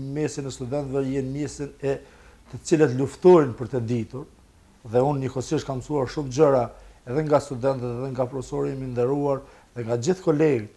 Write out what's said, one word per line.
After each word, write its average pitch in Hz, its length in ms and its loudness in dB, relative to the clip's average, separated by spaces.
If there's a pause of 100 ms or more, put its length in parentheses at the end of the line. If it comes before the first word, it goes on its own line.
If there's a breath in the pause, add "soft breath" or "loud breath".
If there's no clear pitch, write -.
(160)
mesin 143 320 -4
e - 20 -8
studentëve, 135 560 -4
je 135 160 -2
në 131 120 -6
mesin 143 340 -6 (100)
e 139 140 0 (580 loud breath)
të 123 160 -12
cilët 151 320 4
luftojnë 139 600 6
për 120 160 -8
të 127 120 0
ditur, 120 380 -4 (680)
dhe 120 160 4
unë 143 160 0
njëkohësisht 131 460 -4
kam 135 100 -4
mësuar 135 320 -4
shumë 139 240 -6
gjëra 135 280 6 (440 loud breath)
edhe 131 220 -2
nga 147 160 6
studentët, 123 480 -2
edhe 127 180 -6
nga 127 220 -2
profesori 143 420 -6
im 131 80 -8
i 131 80 -8
nderuar, 135 540 0 (320 loud breath)
dhe 120 100 -8
nga 120 160 0
gjithë 180 220 0
kolegët, 147 520 2